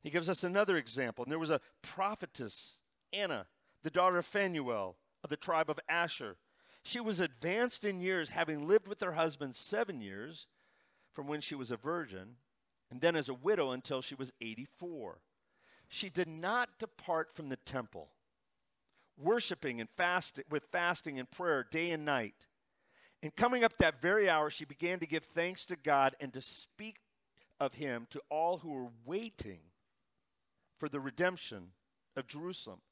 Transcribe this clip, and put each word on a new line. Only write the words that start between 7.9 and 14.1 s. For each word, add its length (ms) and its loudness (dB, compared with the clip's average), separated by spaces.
years, 300 0
having 380 -2
lived 200 8
with 140 -8
her 120 0
husband 420 0
seven 460 -2
years 460 -10
from 140 -8
when 120 -2
she 160 -6
was 160 -6
a 60 -2
virgin, 600 -4
and 100 -10
then 160 6
as 140 0
a 40 -2
widow 380 2
until 300 -4
she 140 -10